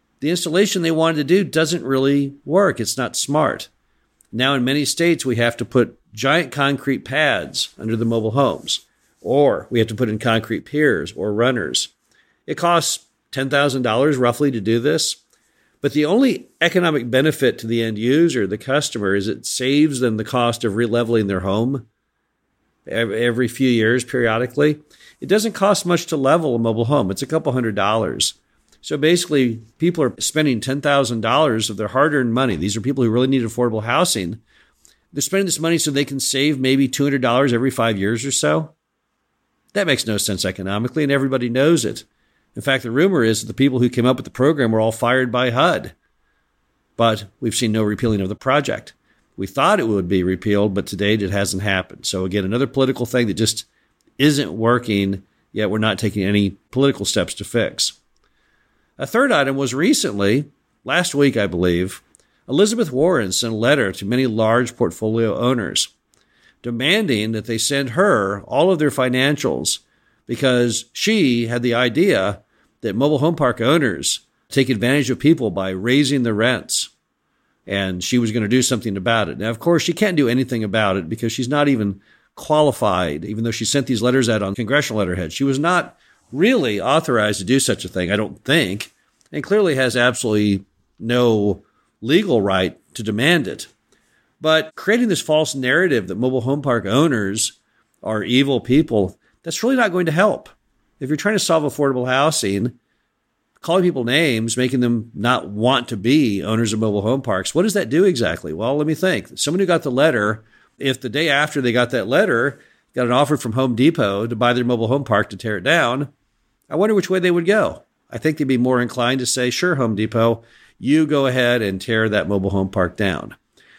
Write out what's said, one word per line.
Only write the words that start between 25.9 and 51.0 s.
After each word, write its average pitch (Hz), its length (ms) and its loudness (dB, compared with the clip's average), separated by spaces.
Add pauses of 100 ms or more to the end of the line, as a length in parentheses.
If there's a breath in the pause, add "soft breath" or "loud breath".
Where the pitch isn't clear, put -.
to 160 100 -2
level 139 380 2
a 117 40 0
mobile 113 260 0
home. 113 260 0
It's 95 100 -6
a 131 60 -6
couple 156 260 -2
hundred 117 220 -2
dollars. 101 580 0 (480)
So 151 160 -4
basically, 143 640 2 (160)
people 170 260 0
are 123 160 0
spending 143 420 0
ten 135 200 -4
thousand 131 400 0
dollars 113 480 2
of 101 80 -8
their 104 120 -4
hard-earned 135 440 2
money. 123 220 0
These 101 220 -2
are 110 40 -4
people 131 220 -2
who 113 80 4
really 127 160 2
need 135 160 2
affordable 113 400 -2
housing. 117 560 -2 (720 soft breath)
They're 143 100 -6
spending 196 240 0
this 156 140 -4
money 165 180 0
so 151 140 -2
they 139 140 0
can 139 140 -8
save 139 400 0
maybe 131 280 2
two 139 160 -2
hundred 139 180 0
dollars 127 320 2
every 123 180 0
five 113 260 0
years 110 280 -2
or 139 60 -6
so. 151 420 -2 (1000)
That 196 140 -2
makes 131 200 0
no 104 100 -2
sense 98 280 -4
economically, 101 580 -4
and 139 80 0
everybody 131 380 0
knows 135 360 2
it. - 180 -6 (520)
In 110 60 -10
fact, 135 220 -2
the 117 80 -6
rumor 156 320 2
is 113 180 2
that 113 60 -10
the 113 60 -10
people 131 260 2
who 123 100 4
came 123 180 0
up 131 80 4
with - 100 -8
the - 60 -16
program 135 400 2
were 110 80 2
all 110 120 2
fired 123 400 0
by 123 200 0
hud. 139 420 0 (1000)
But 110 300 0 (140)
we've 117 140 -2
seen 110 180 0
no 110 120 0
repealing 104 380 0
of 95 80 -4
the 101 60 -6
project. - 580 -2 (420)
We 95 100 -6
thought 175 340 0
it 117 80 0
would 98 200 0
be 92 160 2
repealed, 101 500 0
but 98 140 -4
to - 80 -10
date 104 260 0